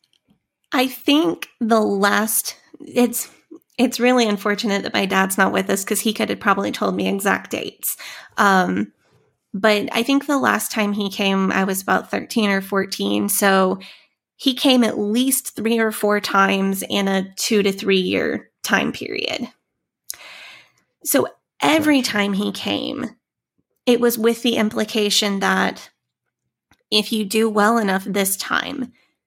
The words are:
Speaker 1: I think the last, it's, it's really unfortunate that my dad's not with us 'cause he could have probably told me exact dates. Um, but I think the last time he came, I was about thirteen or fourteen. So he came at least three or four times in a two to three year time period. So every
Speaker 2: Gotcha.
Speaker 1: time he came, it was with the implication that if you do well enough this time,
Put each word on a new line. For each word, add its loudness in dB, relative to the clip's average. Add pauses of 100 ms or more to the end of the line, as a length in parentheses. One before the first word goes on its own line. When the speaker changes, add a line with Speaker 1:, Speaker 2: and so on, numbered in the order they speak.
(720)
Speaker 1:
I 0
think 0 (100)
the 2
last, 0 (240)
it's, 0 (480)
it's 0
really 4
unfortunate 0
that -6
my 0
dad's 0
not 4
with 0
us -2
'cause -2
he 0
could -2
have -4
probably 0
told -2
me -2
exact -2
dates. -8 (400)
Um, 2 (640)
but 2
I 0
think 2
the 0
last 0
time 0
he -2
came, 0
I 2
was -2
about -2
thirteen -2
or 0
fourteen. -2
So 2 (560)
he 0
came 4
at 0
least -2
three 0
or 0
four 0
times 2
in 0
a -2
two 0
to 2
three 0
year -2 (140)
time 0
period. -8 (1600)
So 0 (340)
every 4
Speaker 2:
Gotcha. -2
Speaker 1:
time 0
he -2
came, -6 (800)
it 4
was 0
with 0
the 0
implication 0
that -2 (1000)
if 0
you -2
do 2
well 2
enough 0
this -2
time, -4 (360)